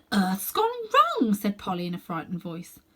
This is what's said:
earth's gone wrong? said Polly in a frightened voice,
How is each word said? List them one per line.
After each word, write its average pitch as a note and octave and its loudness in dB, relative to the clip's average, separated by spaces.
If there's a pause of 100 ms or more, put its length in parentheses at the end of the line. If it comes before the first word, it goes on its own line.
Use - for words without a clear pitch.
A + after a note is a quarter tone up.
(120)
earth's F#3+ 2
gone A4+ 2 (500)
wrong? A3 4
said G3+ -2
Polly F3 -4
in F3 -4
a E3+ -6
frightened E3+ -6
voice, E3+ -12 (180)